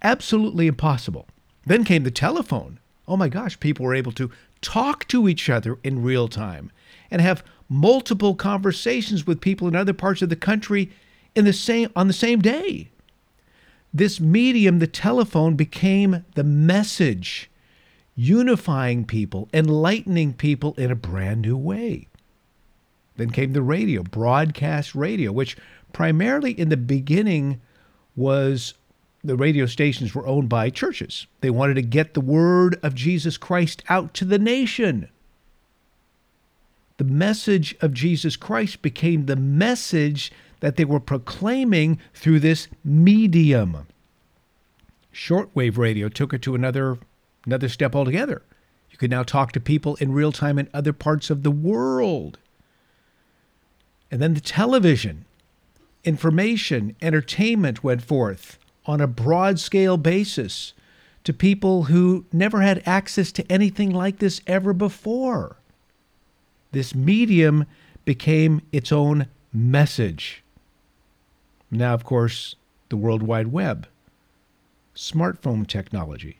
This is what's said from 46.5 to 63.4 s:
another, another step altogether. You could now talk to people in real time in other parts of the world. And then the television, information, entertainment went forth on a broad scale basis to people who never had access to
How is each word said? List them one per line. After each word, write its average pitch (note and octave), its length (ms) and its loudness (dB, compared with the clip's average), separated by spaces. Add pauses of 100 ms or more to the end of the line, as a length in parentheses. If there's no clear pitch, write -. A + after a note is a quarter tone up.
another, B2+ 440 -2 (480)
another B2 240 -2
step C3+ 260 -2
altogether. D3 460 -2 (480)
You - 80 -20
could B2 120 -2
now B2+ 120 -2
talk C3+ 300 -2
to B2+ 80 -2
people D3 360 -2
in C3+ 160 -2
real D3 200 0
time C#3+ 260 -2
in C#3 160 -4
other D3 180 -2
parts D3+ 380 -2
of C#3 140 -2
the D3 60 2
world. G3 880 -2 (1700)
And C3 140 -4
then D#3+ 120 2
the D3 60 -2
television, E3+ 840 2 (800)
information, D#3+ 1000 0
entertainment E3 800 0
went B2 200 0
forth A#2 540 -4 (300)
on D3 140 0
a C#3+ 80 2
broad E3 500 0
scale F#3+ 380 2
basis E3 760 -2 (520)
to - 80 -2
people F#3+ 520 2
who F3+ 480 4
never G3+ 280 2
had G3 260 2
access F#3+ 460 -2
to - 200 -6